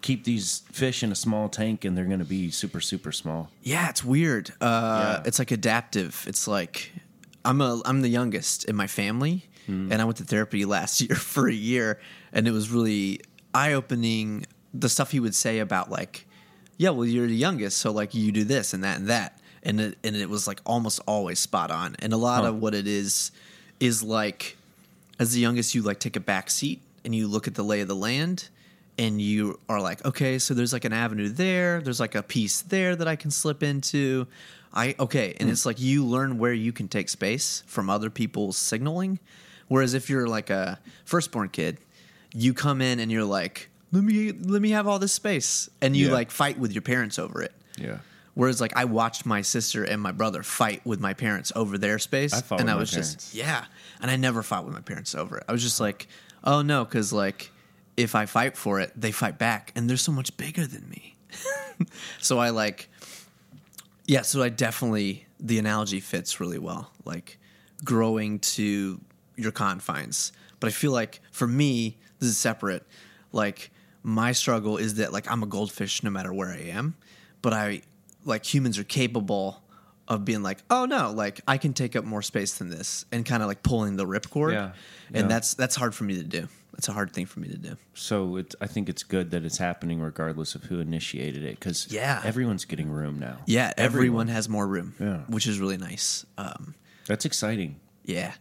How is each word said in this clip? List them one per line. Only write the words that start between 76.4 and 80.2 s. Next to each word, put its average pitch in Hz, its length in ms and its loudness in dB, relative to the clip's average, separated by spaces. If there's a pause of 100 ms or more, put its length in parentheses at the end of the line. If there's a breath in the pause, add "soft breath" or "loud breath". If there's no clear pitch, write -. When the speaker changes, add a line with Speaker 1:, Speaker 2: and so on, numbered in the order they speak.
Speaker 2:
I 85 80 -10 (100)
am, 123 260 -4 (460 loud breath)
but 117 120 2
I, 104 280 -2 (440)
like, 110 280 -2
humans 127 240 2
are 101 60 -4
capable 104 800 -2 (460 soft breath)
of 104 180 0